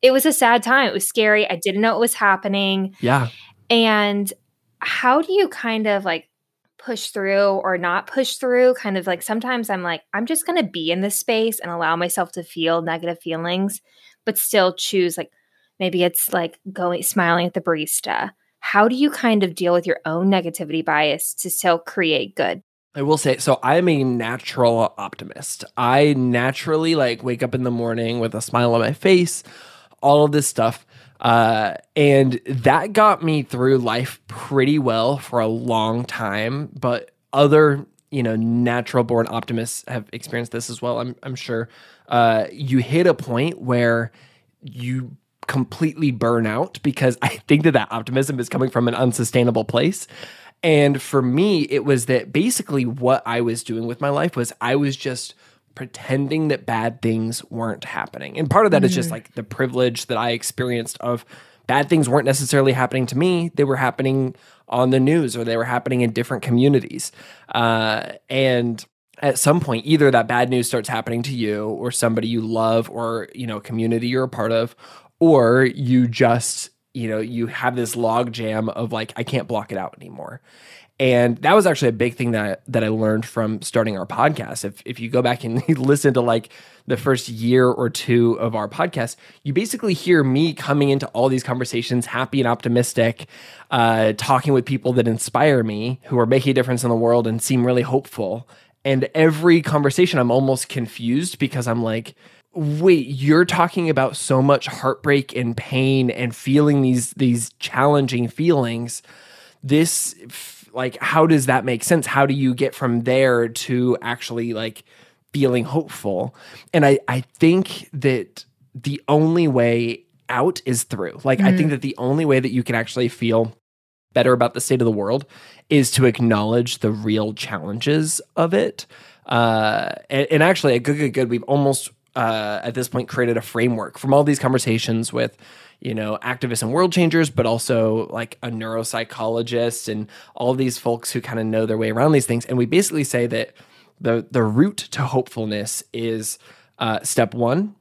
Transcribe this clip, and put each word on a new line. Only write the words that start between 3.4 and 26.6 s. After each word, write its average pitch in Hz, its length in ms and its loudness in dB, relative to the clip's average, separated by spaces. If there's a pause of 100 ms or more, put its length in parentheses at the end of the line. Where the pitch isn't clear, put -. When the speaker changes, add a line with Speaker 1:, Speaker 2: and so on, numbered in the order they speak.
Speaker 1:
And 208 600 2 (500)
how 262 420 0
do 330 100 -4
you 392 160 2
kind 220 380 -4
of, 202 180 0
like, 165 240 -4 (500)
push - 300 -8
through 196 380 0 (180)
or 185 140 0
not 175 280 -2
push - 300 -4
through? 254 380 2
Kind 202 240 -4
of, 175 80 -6
like, 180 160 -4
sometimes 233 480 -4
I'm 190 120 -4
like, 170 200 -6 (100)
"I'm 214 140 -4
just 320 200 -4
gonna 339 160 0
be 165 280 -4
in 180 100 0
this 202 180 -2
space 220 400 -2
and - 120 -10
allow 170 260 -2
myself 175 360 -4
to 175 100 -10
feel 165 400 -2
negative 165 380 -6
feelings," 175 600 -4 (460)
but 220 100 -4
still 185 380 2
choose, 180 420 -2
like, - 140 -10 (500)
maybe 180 240 0
it's, - 300 -2
like, 170 240 -4 (120)
going, 175 320 -4
smiling 170 440 2
at 175 80 -4
the 180 80 -2
barista. - 680 -4 (280)
How 208 280 4
do 247 60 0
you 285 160 2
kind 226 320 0
of 175 120 -2
deal 175 180 0
with 175 140 2
your - 180 -2
own 170 260 0
negativity 165 540 -2
bias 151 520 0
to - 140 -8
still 170 280 2
create 160 580 -2
good? 90 260 -2 (340)
Speaker 2:
I 143 60 -4
will 147 160 2
say, 135 200 0
so 135 240 2
I'm 165 260 4
a 143 160 2
natural 120 920 0
optimist. - 680 -12 (120)
I 135 400 4
naturally, 131 800 0